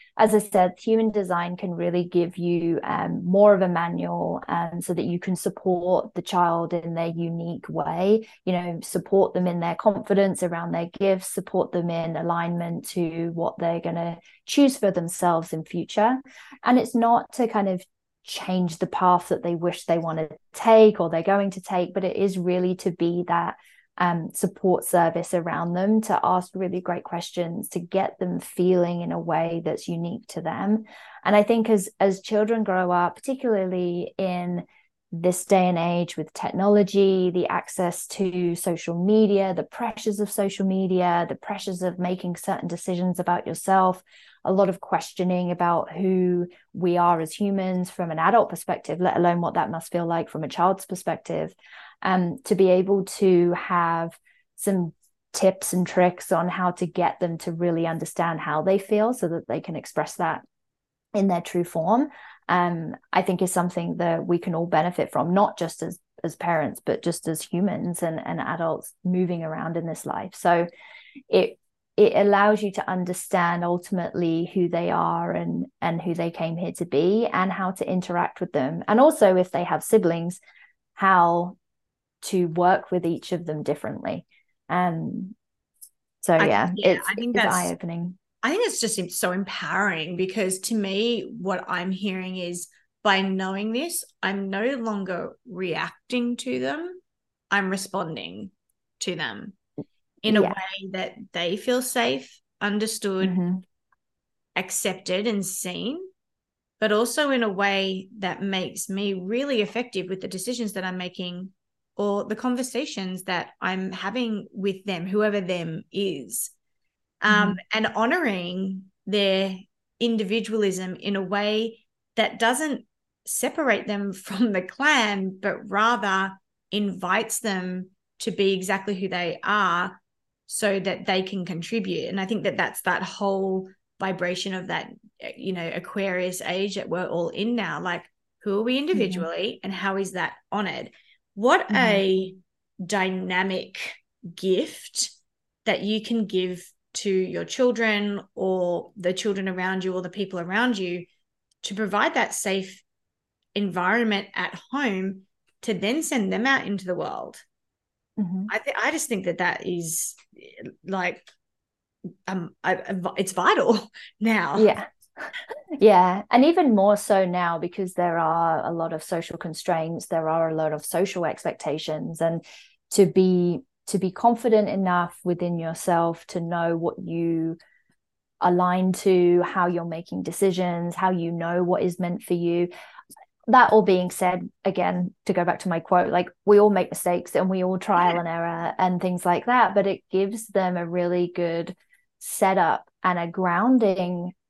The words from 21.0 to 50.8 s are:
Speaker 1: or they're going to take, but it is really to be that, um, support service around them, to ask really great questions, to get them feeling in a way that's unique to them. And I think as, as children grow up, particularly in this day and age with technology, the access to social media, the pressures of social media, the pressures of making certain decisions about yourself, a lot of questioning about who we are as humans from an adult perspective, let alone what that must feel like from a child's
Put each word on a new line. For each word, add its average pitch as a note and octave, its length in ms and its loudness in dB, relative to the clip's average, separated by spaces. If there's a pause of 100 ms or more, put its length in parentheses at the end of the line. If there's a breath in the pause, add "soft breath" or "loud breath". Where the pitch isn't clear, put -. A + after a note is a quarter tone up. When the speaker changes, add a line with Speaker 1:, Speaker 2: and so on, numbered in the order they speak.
Speaker 1:
or E3 80 0
they're E3 140 -2
going G3+ 280 2
to F#3 120 -10
take, F3+ 320 -2
but F#3+ 100 -2
it F#3 100 -2
is F#3+ 220 0
really F3+ 380 0
to F#3 160 -2
be F3 360 0
that, E3+ 280 0 (420 soft breath)
um, E3+ 380 0
support - 500 2
service E3+ 480 2
around E3+ 400 -2
them, G3+ 300 2
to G#3 200 0
ask F3+ 320 0
really F#3 280 -4
great F3+ 220 -6
questions, F3 640 -6
to F3 100 -4
get F#3+ 380 -2
them F3+ 200 -2
feeling F3 640 2
in E3+ 120 -4
a E3+ 60 -4
way E3 460 -2
that's - 240 -4
unique E3+ 400 -6
to E3 140 -8
them. G3+ 420 -2 (400 loud breath)
And G3+ 100 4
I G#3 80 8
think A3+ 280 2
as, G3+ 180 2 (100)
as G3 220 2
children G#3+ 440 0
grow F#3 280 2
up, F3 240 2
particularly F#3 1040 -2
in F3+ 460 -2 (460 soft breath)
this F3 360 0
day F#3 200 6
and F3+ 120 2
age F3 400 0
with D#3 160 -6
technology, G3 960 4
the F3 160 0
access - 600 -4
to F3+ 480 -2
social E3+ 500 -4
media, G3+ 520 4
the E3 80 -2
pressures A3 560 -6
of G#3 100 -2
social G3 360 -2
media, F3+ 640 2
the - 60 -6
pressures F#3+ 460 -8
of F3+ 180 -4
making F3+ 380 -4
certain - 320 -4
decisions F3+ 500 -2
about F3 280 0
yourself, F#3 560 2 (420 soft breath)
a F#3+ 80 2
lot G3 160 4
of F#3 120 -4
questioning F3+ 720 -2
about F3 400 0
who F3+ 560 2 (260 loud breath)
we F3 260 0
are F3 220 4
as D#3+ 120 -6
humans F#3+ 580 -2
from E3+ 220 -6
an D#3 60 -6
adult G3 300 6
perspective, - 520 -6
let F3+ 160 2
alone F3 240 4
what E3+ 140 -2
that D#3+ 160 0
must D#3+ 200 -8
feel E3+ 160 -2
like E3 220 -2
from D#3 160 -8
a C#3+ 40 -6
child's F#3+ 380 0